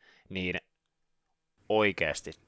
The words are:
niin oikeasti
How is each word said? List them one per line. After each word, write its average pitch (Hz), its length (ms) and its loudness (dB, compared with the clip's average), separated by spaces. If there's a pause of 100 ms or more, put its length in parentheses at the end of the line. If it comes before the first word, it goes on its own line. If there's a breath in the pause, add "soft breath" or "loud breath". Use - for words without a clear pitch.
(300 soft breath)
niin 92 260 -4 (1120)
oikeasti 95 640 2 (160)